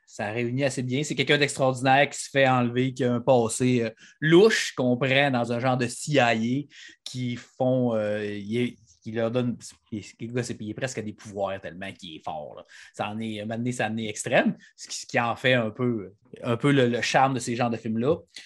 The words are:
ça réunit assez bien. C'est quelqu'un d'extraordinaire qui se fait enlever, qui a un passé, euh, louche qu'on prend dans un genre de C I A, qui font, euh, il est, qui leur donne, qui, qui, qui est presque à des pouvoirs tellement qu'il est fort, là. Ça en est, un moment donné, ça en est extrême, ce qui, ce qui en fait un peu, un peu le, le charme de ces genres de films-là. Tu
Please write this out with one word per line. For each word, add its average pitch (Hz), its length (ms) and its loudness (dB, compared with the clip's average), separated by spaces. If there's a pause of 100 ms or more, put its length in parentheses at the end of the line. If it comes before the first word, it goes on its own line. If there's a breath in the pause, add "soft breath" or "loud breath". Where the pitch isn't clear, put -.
ça 107 280 -8
réunit 120 320 -2
assez 131 180 -2
bien. 127 220 -2
C'est 143 100 -6
quelqu'un 143 240 2
d'extraordinaire 135 720 4
qui - 80 -10
se - 100 -10
fait 135 200 4
enlever, 127 440 2
qui 127 120 -2
a 123 100 2
un 117 60 0
passé, 123 640 2
euh, 113 60 -4 (300 soft breath)
louche 185 560 6
qu'on 123 200 2
prend 135 340 2
dans 120 220 0
un 120 80 -2
genre 127 160 2
de 123 100 0
C - 280 -8
I 135 40 4
A, 117 160 4 (680 soft breath)
qui 123 320 -6
font, 127 580 0
euh, 107 320 -2
il 104 300 -6
est, 120 200 -2 (260)
qui 113 100 -10
leur 113 180 -2
donne, 120 280 -2 (320)
qui, 104 100 -8
qui, 120 560 -8
qui 107 140 -10
est 104 40 -10
presque 127 220 -6
à 107 60 -6
des 107 100 -10
pouvoirs 98 480 -8
tellement 92 320 -12
qu'il 82 240 -18
est 73 80 -18
fort, 73 320 -10
là. - 80 -18 (300 soft breath)
Ça 104 160 -6
en 110 100 -8
est, 110 200 -8
un 107 40 -10
moment 113 140 -6
donné, 123 120 -4
ça 123 180 -2
en 110 100 -6
est 110 80 -4
extrême, 160 500 0 (200 soft breath)
ce - 120 -18
qui, - 100 -10
ce - 80 -14
qui 127 140 0
en 117 160 0
fait 127 160 2
un 117 160 2
peu, 107 460 -4 (280)
un 117 140 0
peu 143 160 2
le, 127 160 6
le 117 140 0
charme 135 320 2
de 127 40 -4
ces 120 160 -4
genres 123 140 0
de 113 80 -2
films-là. 117 400 -2 (180 soft breath)
Tu - 120 -18